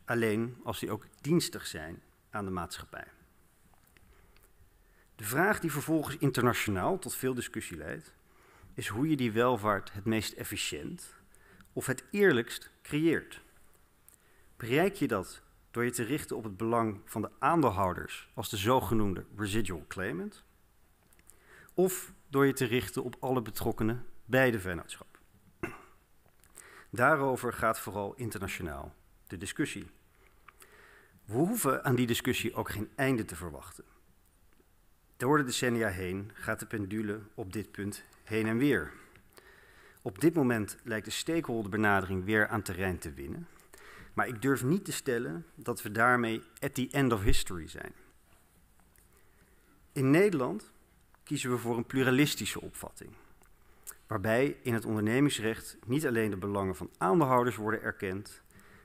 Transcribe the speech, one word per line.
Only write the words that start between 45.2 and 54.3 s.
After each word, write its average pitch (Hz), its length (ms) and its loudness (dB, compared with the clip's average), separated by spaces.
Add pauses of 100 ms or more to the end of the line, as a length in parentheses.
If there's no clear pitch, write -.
dat 120 280 -6
we 107 100 -8
daarmee 117 500 4 (180)
at 139 140 -4
the 127 160 0
end 139 220 4
of 104 100 2
history 87 460 6
zijn. - 240 -12 (2000)
In 135 180 4
Nederland 170 600 4 (500)
kiezen 139 280 -4
we 123 80 2
voor 117 180 -2
een 117 100 -2
pluralistische 131 760 2
opvatting, - 500 -12 (960)
waarbij 110 560 2